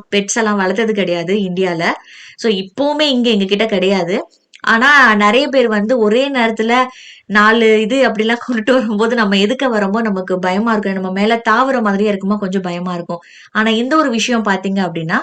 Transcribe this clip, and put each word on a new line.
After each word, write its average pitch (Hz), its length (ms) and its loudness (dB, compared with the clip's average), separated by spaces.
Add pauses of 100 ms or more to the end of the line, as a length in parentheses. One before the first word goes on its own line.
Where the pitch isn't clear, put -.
(120)
பெட்ஸ் 202 300 -2
எல்லாம் 208 200 0
வளர்த்தது 202 400 0
கிடையாது 175 400 -2
இந்தியால. 175 420 -2 (580)
So 233 60 -2 (160)
இப்பவுமே 294 460 -2
இங்க 247 200 0
எங்க 202 160 2
கிட்ட 202 220 0
கிடையாது. 185 500 0 (460)
ஆனா 226 260 2 (260)
நிறைய 214 320 4
பேர் 254 220 2
வந்து 214 240 0 (120)
ஒரே 226 240 2
நேரத்துல 226 440 0 (560)
நாலு 220 380 4 (140)
இது 220 220 0
அப்படிலாம் 220 400 0
கொண்டுட்டு 233 300 -2
வரும்போது 226 420 0
நம்ம 202 220 2
எதுக்க 254 320 0
வரோமோ 208 320 0
நமக்கு 190 380 -2
பயமா 196 340 0
இருக்கும், 202 240 -2
நம்ம 185 140 -4
மேல 208 240 0 (100)
தாவுற 254 360 2
மாதிரியே 208 300 0
இருக்குமோ 196 300 -2
கொஞ்சம் 190 240 -4
பயமா 175 300 -6
இருக்கும். 170 260 -8 (320)
ஆனா 220 160 0 (120)
இந்த 262 160 -2
ஒரு 294 120 2
விஷயம் 226 380 -2
பாத்தீங்க 190 360 -2
அப்படின்னா 170 400 -4